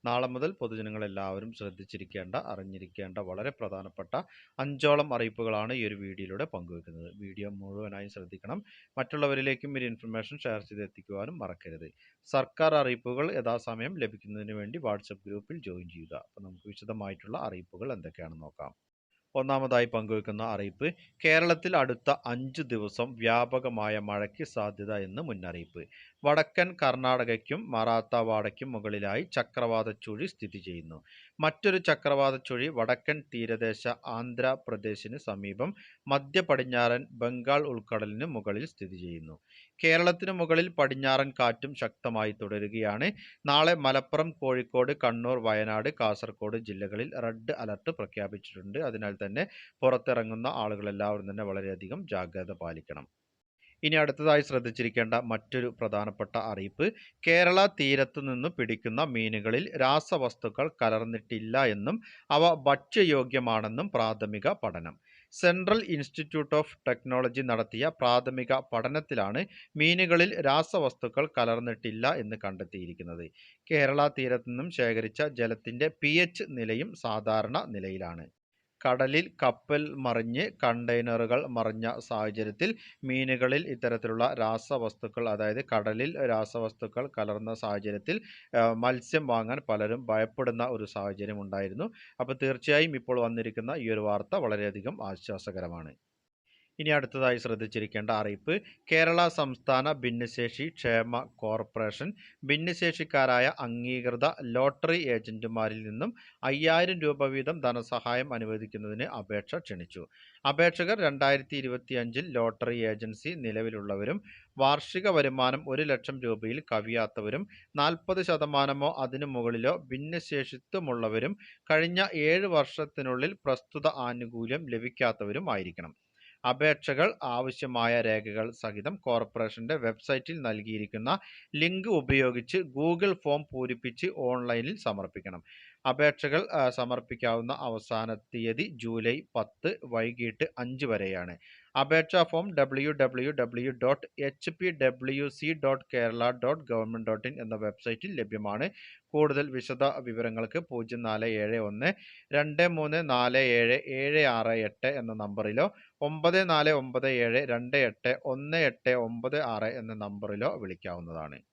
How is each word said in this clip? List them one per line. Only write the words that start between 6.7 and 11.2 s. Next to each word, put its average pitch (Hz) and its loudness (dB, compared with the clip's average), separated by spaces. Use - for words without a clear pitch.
വീഡിയോ 101 -12
മുഴുവനായി 101 -12
ശ്രദ്ധിക്കണം. 101 -12
മറ്റുള്ളവരിലേക്കും 135 -2
ഈ - -4
ഇൻഫർമേഷൻ 113 -8
ഷെയർ 110 -4
ചെയ്ത് 104 -12
എത്തിക്കുവാനും 101 -10